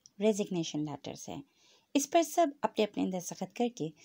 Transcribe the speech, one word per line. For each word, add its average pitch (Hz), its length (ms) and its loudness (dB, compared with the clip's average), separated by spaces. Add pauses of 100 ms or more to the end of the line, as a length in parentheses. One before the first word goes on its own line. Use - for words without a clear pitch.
(200)
रेजिग्नेशन 196 580 2
लेटर्स - 500 -6
हैं। - 160 -10 (520)
इस 277 100 2
पर 339 160 4
सब 320 300 2 (100)
अपने 214 220 2
अपने 190 280 -2
दस्तखत 180 440 -6
करके 233 360 -2 (120)